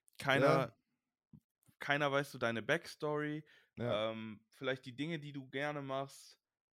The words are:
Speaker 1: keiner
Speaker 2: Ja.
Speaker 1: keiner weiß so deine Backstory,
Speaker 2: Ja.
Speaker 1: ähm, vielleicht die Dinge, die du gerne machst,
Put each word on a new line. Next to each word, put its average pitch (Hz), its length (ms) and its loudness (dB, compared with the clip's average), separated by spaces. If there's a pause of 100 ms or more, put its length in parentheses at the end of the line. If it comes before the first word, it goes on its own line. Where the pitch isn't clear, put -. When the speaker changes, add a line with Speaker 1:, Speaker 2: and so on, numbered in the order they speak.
(200)
Speaker 1:
keiner 135 520 4
Speaker 2:
Ja. - 40 -20 (1040)
Speaker 1:
keiner 143 320 2
weiß 139 200 2
so 135 60 -12
deine 117 240 0
Backstory, 151 840 -2 (340)
Speaker 2:
Ja. 110 280 0
Speaker 1:
ähm, 110 440 -6
vielleicht 135 360 -4
die 127 100 -12
Dinge, 156 240 -4
die 147 140 -12
du 135 160 -10
gerne 147 320 -4
machst, 135 580 -8 (340)